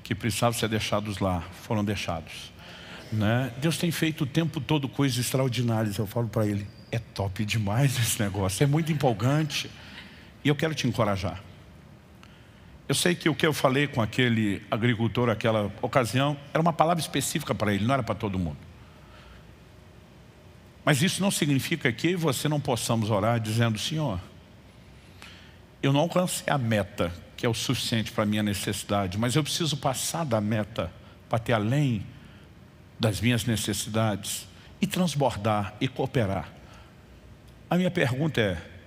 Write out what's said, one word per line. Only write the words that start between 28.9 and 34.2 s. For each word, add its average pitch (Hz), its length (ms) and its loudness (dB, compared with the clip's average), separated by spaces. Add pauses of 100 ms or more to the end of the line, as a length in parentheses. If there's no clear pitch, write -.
mas 113 200 0
eu 156 80 2
preciso 151 340 -2
passar 147 460 -2
da 117 180 0
meta 104 500 -2 (380)
pra 117 80 0
ter 117 160 0
além 117 500 2 (960)
das 104 220 0
minhas 117 240 2
necessidades 110 1000 -2 (340)